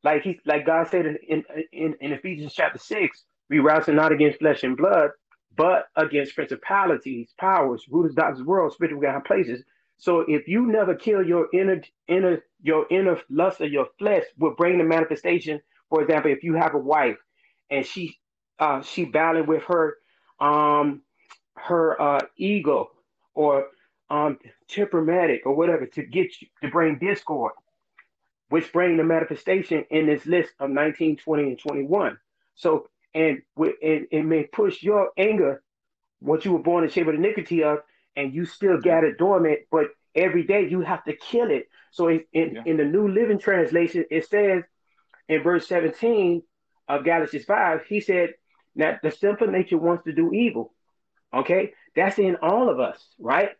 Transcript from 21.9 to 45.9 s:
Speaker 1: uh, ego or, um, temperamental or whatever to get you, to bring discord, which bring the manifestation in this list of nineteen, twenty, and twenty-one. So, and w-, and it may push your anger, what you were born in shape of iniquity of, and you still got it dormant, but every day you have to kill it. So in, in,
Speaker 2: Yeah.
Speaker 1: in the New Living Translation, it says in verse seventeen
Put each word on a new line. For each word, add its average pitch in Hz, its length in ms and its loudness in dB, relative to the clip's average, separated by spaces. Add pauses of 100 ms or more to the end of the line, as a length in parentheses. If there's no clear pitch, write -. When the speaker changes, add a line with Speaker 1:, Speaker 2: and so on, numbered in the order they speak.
Speaker 1:
uh, 143 200 2 (160)
ego 180 540 0 (440)
or, 143 340 0 (420)
um, 147 280 -2 (300)
temperamental 170 800 0
or 139 100 0
whatever 160 300 0
to - 160 -10
get 180 400 -4
you, - 60 -20 (140)
to 139 60 -6
bring 160 300 0
discord, 151 540 -4 (1000)
which 160 240 -2
bring 175 240 2
the 156 40 2
manifestation 160 880 -2
in 156 160 2
this 147 200 0
list 165 340 0
of 139 80 -4
nineteen, 151 480 0
twenty, 151 280 -2
and 127 140 -6
twenty-one. 143 600 -2 (360)
So, - 340 -2 (260)
and 156 260 0 (160)
w-, 151 260 0
and 156 280 0
it 156 140 -2
may 156 200 0
push 196 380 -2
your 196 340 2
anger, 185 460 0 (580)
what 156 240 -2
you 190 80 0
were 165 60 2
born 165 260 2
in 156 60 -2
shape 165 180 0
of 156 60 0
iniquity 170 500 0
of, 151 140 0 (360)
and 139 180 -6
you 170 140 -6
still 180 340 0
got 165 240 4
it - 140 -2
dormant, 170 420 2 (100)
but 151 180 2 (260)
every 170 300 0
day 196 240 0
you 180 120 -2
have 170 240 -4
to - 120 -8
kill 233 340 -2
it. 135 180 -2 (220)
So 170 180 0
in, 160 240 0
in, 160 220 -2
Speaker 2:
Yeah. 113 100 -12
Speaker 1:
in 160 120 0
the 151 80 0
New 196 240 0
Living 208 300 2
Translation, 170 720 0
it 160 180 -4
says 196 340 2 (640)
in 156 140 0
verse 170 240 0
seventeen 175 760 0 (440)